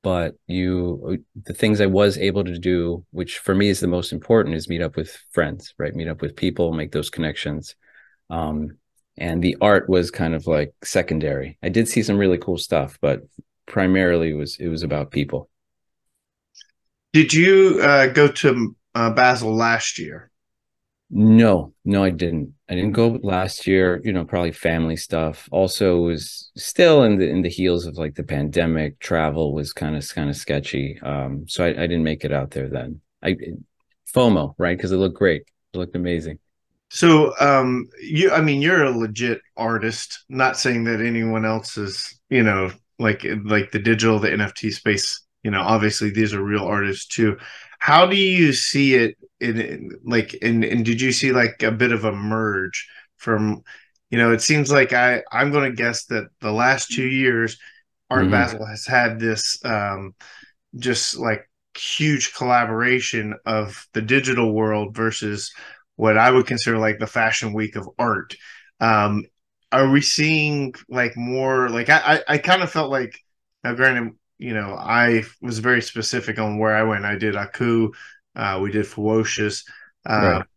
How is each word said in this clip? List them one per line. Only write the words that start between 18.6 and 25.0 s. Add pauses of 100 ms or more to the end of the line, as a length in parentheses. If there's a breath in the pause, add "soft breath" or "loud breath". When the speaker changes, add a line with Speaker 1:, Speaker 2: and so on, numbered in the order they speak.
Speaker 2:
uh,
Basel
last
year? (800)
Speaker 1:
No, (140)
no,
I
didn't. (160)
I
didn't
go
last
year,
you
know,
probably
family
stuff.